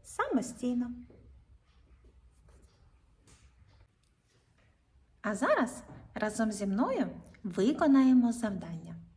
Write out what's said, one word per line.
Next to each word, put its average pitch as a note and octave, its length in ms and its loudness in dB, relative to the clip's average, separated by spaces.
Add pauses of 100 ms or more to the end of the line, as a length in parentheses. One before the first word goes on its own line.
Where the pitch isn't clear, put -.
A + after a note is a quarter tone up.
самостійно. B3 840 -4 (4000)
А G#3 120 -4
зараз C4 480 0 (320)
разом G#3+ 380 -2
зі G3+ 140 -6
мною C4 400 0 (380)
виконаємо B3+ 880 4
завдання. E3+ 640 -8 (200)